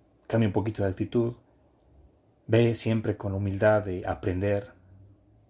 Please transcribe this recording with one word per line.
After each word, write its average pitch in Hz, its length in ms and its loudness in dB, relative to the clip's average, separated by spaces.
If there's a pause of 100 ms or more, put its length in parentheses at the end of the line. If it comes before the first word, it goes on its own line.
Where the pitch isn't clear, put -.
(260)
cambia 113 220 2
un 95 40 0
poquito 104 300 -2
de 98 80 0
actitud, 117 440 -2 (1120)
ve 117 280 4
siempre 110 420 -2
con 98 180 -6
humildad 101 480 2
de 90 240 -6
aprender. 95 680 -2 (760)